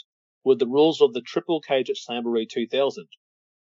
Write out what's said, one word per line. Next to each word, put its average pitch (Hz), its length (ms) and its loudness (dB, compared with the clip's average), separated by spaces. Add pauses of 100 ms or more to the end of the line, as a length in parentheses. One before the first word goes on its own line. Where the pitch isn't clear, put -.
(440)
with 131 140 4
the 123 80 0
rules 147 340 2
of 131 140 6
the 120 80 -6
triple 165 380 -4
cage 131 300 -2
at - 60 -6
Slamboree 117 540 -4
two 117 160 -4
thousand. 131 400 -2 (640)